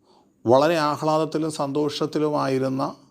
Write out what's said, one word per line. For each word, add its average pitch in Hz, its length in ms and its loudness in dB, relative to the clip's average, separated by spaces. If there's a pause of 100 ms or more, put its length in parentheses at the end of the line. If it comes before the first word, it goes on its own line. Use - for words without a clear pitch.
(460)
വളരെ 147 360 4
ആഹ്ലാദത്തിലും 156 720 0
സന്തോഷത്തിലുമായിരുന്ന 143 1300 -2 (280)